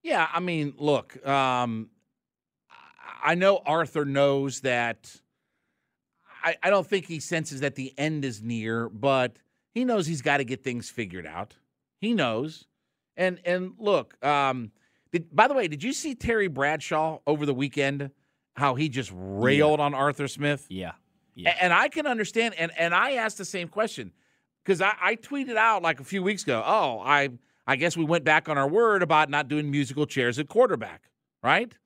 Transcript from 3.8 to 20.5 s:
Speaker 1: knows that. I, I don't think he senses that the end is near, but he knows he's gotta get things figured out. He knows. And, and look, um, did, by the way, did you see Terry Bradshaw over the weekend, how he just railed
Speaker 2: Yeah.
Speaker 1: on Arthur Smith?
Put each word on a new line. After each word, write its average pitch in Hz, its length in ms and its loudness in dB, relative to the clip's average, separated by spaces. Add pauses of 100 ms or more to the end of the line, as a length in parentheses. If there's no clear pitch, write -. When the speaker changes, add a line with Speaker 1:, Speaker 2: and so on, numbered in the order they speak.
Speaker 1:
knows 139 560 2
that. 120 540 -2 (1300)
I, 165 200 0
I 175 80 2
don't 196 160 4
think 190 200 -2
he 160 140 -8
senses 151 400 -6
that 139 140 -2
the 131 220 -10
end 151 280 -2
is 110 180 -6
near, 113 480 -4
but 127 480 0 (340)
he 247 120 -2
knows 214 220 0
he's 160 160 -4
gotta 143 220 2
get 123 180 -6
things 120 280 -6
figured 90 360 -8
out. 87 280 -12 (460)
He 220 120 -2
knows. 139 540 -2 (500)
And, 180 300 -2
and 185 320 -2
look, 196 460 0
um, 135 480 0 (380)
did, 165 240 -6
by 226 140 6
the 285 60 0
way, 220 140 0
did 147 140 -8
you 254 100 -4
see 302 220 -8
Terry 220 340 -2
Bradshaw 156 760 -2
over 147 200 0
the 139 80 0
weekend, 139 560 -2 (460)
how 131 180 0
he 151 160 0
just 120 240 -6
railed 127 640 2
Speaker 2:
Yeah. 147 80 2
Speaker 1:
on 147 80 -2
Arthur 139 340 0
Smith? 147 400 -4